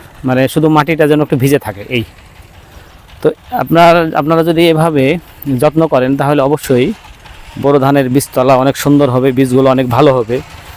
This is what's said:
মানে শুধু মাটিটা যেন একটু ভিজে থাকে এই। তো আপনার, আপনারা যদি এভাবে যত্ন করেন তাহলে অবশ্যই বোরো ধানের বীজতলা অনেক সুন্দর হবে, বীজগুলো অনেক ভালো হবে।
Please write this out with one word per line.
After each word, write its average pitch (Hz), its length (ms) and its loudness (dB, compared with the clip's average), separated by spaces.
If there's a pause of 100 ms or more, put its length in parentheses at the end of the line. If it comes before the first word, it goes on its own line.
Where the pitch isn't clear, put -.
(240)
মানে 131 240 0
শুধু 156 220 -2
মাটিটা 151 380 0
যেন 151 140 2
একটু 147 140 -2
ভিজে 135 240 0
থাকে 101 300 -12
এই। 120 140 -4 (1200)
তো - 60 0 (240)
আপনার, 170 640 2
আপনারা 160 280 0
যদি 165 260 0
এভাবে 156 480 0 (400)
যত্ন 151 300 0
করেন 135 300 0
তাহলে 143 240 0
অবশ্যই 139 520 0 (680)
বোরো 139 180 2
ধানের 139 300 0
বীজতলা 131 460 0
অনেক 131 220 0
সুন্দর 143 320 2
হবে, 127 220 0
বীজগুলো 131 380 2
অনেক 131 200 0
ভালো 131 280 2
হবে। 120 240 -4 (360)